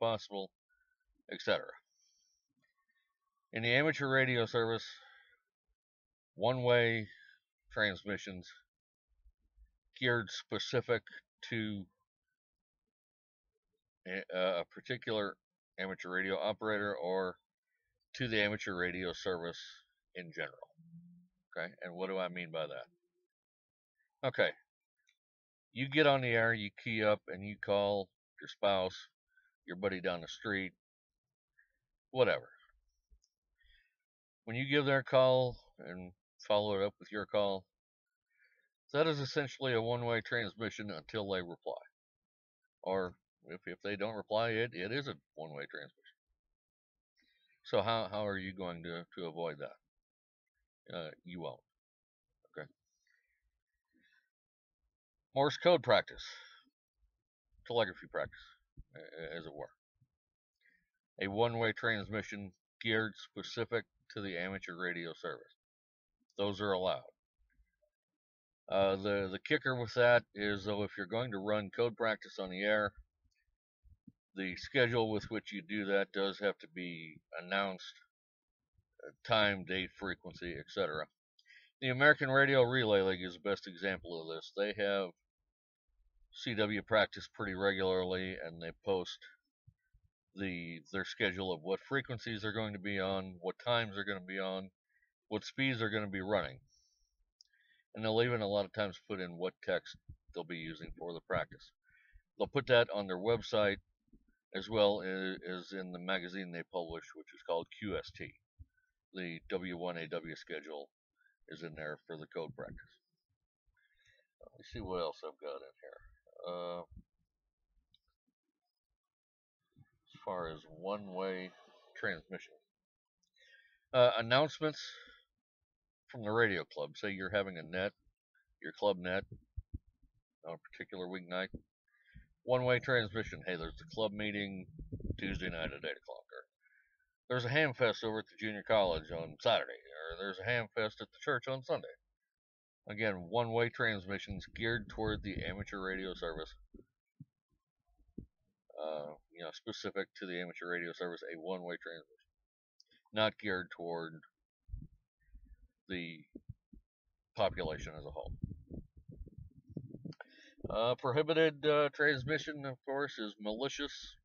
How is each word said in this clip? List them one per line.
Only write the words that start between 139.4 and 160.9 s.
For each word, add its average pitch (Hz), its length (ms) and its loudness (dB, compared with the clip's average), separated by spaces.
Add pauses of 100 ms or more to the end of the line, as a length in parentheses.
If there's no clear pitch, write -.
Saturday." 78 320 2
Or, 76 460 -12
"There's 95 200 -6
a 95 60 -8
ham 117 320 0
fest 107 240 0
at 107 100 -10
the - 140 -20
church 135 240 0
on 131 160 -4
Sunday." 143 240 -2 (1000)
Again, 104 400 0
one-way 117 400 2
transmissions 98 840 -4
geared 113 340 -2
toward 107 360 -2
the 87 200 -6
amateur 95 400 -6
radio 95 300 -4
service. 80 400 -6 (2250)
Uh, 76 340 -4 (180)
you 82 100 -16
know, 80 100 -6
specific 98 540 -6 (140)
to 101 60 -8
the 87 140 -4
amateur 87 300 -8
radio 85 220 -2
service, 87 320 -6
a 82 120 -10
one-way 87 460 -4
transmission. - 460 -16 (840)
Not 107 200 4 (100)
geared 92 240 -2 (100)
toward 82 440 -6 (1700)
the 82 300 -6 (1160)
population 82 640 0
as 73 60 -12
a 71 60 -12
whole. 76 220 -8 (2250)
Uh, 117 280 2